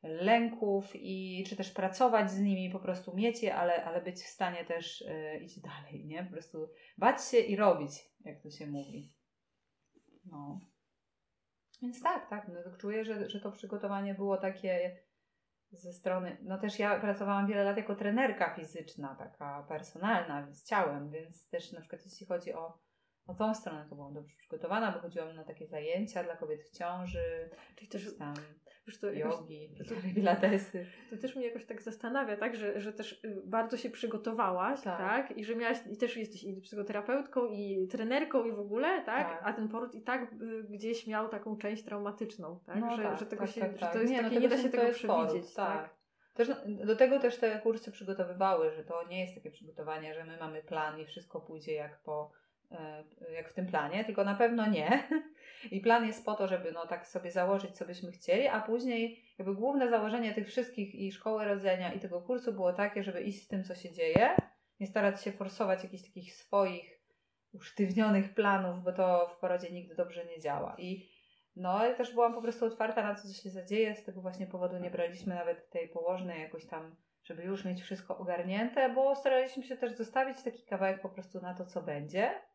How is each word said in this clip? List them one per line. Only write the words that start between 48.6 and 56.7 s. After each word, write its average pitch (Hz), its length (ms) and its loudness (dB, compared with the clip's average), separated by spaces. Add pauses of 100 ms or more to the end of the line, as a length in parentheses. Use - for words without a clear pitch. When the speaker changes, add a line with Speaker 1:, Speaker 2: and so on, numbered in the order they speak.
Speaker 1:
że 156 120 -8
to 170 240 -4
nie 185 140 -4
jest 180 140 -6
takie 156 160 -14
przygotowanie, 156 600 -8
że 160 120 -8
my 165 120 -12
mamy 156 260 -8
plan 156 360 -4
i 156 60 -10
wszystko - 360 -12
pójdzie 156 320 -8
jak 147 300 -6
po, 151 280 -4 (400)
e, 156 320 -10 (300)
jak 160 160 -8
w - 40 -20
tym 185 140 -2
planie, 175 380 0
tylko 202 180 0
na 196 120 2
pewno 233 340 6
nie. 190 340 4 (280)
<laughs> - 400 -16
I 196 100 -2
plan 226 260 6
jest 220 180 -6
po 214 100 0
to, 202 120 0
żeby, 180 240 0